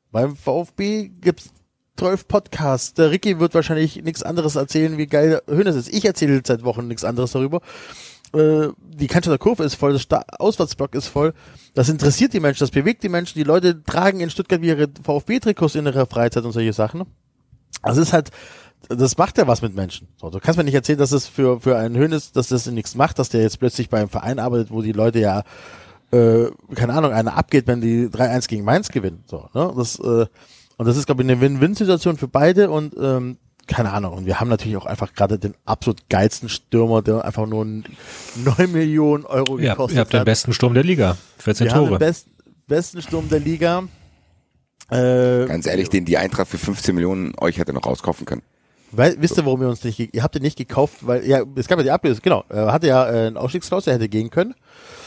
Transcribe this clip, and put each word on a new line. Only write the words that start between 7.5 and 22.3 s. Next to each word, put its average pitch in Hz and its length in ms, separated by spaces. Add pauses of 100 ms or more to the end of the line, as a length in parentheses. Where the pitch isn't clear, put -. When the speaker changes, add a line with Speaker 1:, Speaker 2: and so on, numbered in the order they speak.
Speaker 1:
Äh, 151 360 (100)
die 143 280
Cannstatter 170 300
Kurve 214 260
ist 143 120
voll, 143 180
der 139 60
Sta-, - 260 (140)
Auswärtsblock 180 560
ist 139 120
voll. 156 260 (420)
Das 127 140
interessiert 151 440
die 208 60
Menschen, 143 220
das 131 100
bewegt 151 320
die - 60
Menschen. 175 280
Die 151 60
Leute 165 400
tragen 190 380
in 170 80
Stuttgart 175 340
ihre 151 240 (160)
V-F-B-Trikots 175 720
in 151 100
ihrer 135 220
Freizeit 117 360
und 117 80
solche 113 220
Sachen. 113 300 (800)
Das 120 140
ist 156 160
halt, 156 160 (600)
das 123 280
macht - 200
ja 208 100
was 117 140
mit 107 140
Menschen. 95 320 (120)
So, 85 100
du 92 100
kannst 165 180
mir 175 60
nicht 143 100
erzählen, 143 240
dass 139 140
es 139 160
für, 127 320
für 127 180
einen 113 180
Hoeneß, 151 360